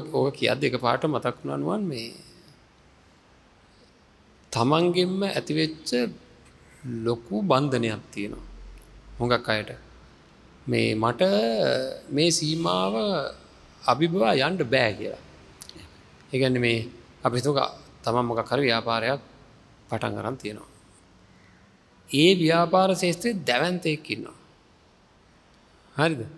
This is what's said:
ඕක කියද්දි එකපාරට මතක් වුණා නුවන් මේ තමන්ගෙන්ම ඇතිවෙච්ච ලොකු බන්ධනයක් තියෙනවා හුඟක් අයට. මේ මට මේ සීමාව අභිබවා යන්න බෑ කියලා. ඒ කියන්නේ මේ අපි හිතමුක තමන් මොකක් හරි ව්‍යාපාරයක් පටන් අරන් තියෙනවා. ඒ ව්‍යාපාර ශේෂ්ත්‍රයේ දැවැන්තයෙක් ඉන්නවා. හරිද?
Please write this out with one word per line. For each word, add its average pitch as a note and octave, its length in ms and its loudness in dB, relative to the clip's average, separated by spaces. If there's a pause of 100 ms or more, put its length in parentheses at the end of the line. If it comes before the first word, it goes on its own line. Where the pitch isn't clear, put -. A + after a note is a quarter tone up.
(100)
ඕක C3+ 240 0
කියද්දි B2+ 320 0
එකපාරට B2 380 0
මතක් B2+ 320 -2
වුණා C#3 220 -8
නුවන් F3+ 260 -2
මේ A#2+ 240 -6 (2500)
තමන්ගෙන්ම F3 720 2
ඇතිවෙච්ච D#3 680 -2 (1080)
ලොකු A#2 440 -4
බන්ධනයක් C3 640 2
තියෙනවා - 400 -10 (680)
හුඟක් A#2+ 340 0
අයට. G#2+ 220 -2 (920)
මේ A#2 320 0
මට A2+ 280 0 (840)
මේ D#3 240 2
සීමාව E3+ 640 0 (880)
අභිබවා C3 540 2
යන්න D3+ 280 0
බෑ A#2+ 300 2
කියලා. G2+ 280 -10 (1000)
ඒ - 140 -6
කියන්නේ B2+ 280 2
මේ A#2 120 2 (420)
අපි A#2+ 160 0
හිතමුක C#3 260 2 (360)
තමන් A#2+ 280 0
මොකක් A#2 240 -2
හරි C3 120 2
ව්‍යාපාරයක් A#2 600 0 (600)
පටන් A2 340 -4
අරන් G#2+ 180 -6
තියෙනවා. G#2+ 340 -12 (1400)
ඒ D3+ 240 8
ව්‍යාපාර E3+ 580 4
ශේෂ්ත්‍රයේ F3+ 480 -2
දැවැන්තයෙක් D3+ 720 0
ඉන්නවා. - 260 -8 (1600)
හරිද? D3 260 2 (160)